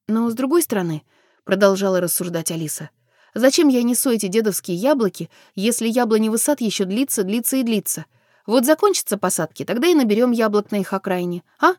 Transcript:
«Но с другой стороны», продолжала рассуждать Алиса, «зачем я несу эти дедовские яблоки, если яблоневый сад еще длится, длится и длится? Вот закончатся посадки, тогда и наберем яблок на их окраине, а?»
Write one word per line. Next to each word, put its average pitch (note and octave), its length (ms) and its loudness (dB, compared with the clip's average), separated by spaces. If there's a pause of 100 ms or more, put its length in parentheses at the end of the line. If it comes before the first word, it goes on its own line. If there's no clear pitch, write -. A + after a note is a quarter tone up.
«Но A3+ 220 0
с A3+ 40 -4
другой C#4 280 2
стороны», E3+ 400 -4 (420)
продолжала F#3+ 560 2
рассуждать E3+ 500 -4
Алиса, D#3 400 -8 (440)
«зачем C#4 340 4
я B3 140 2
несу A#3+ 280 0
эти G#3 160 0
дедовские G3 500 -2
яблоки, A3 540 0 (240)
если A3+ 340 -2
яблоневый A3 500 2
сад D4 220 0
еще G#3 240 -2
длится, G#3+ 380 -2
длится A3+ 340 -4
и C4 60 0
длится? G#3+ 440 -4 (400)
Вот A#3 180 2
закончатся D#4 540 0
посадки, - 460 -4
тогда B3 240 0
и F4+ 60 6
наберем A#3+ 380 4
яблок G#3+ 380 0
на G#3+ 60 -2
их F#3+ 160 -4
окраине, F3+ 500 -4 (180)
а?» F4 180 4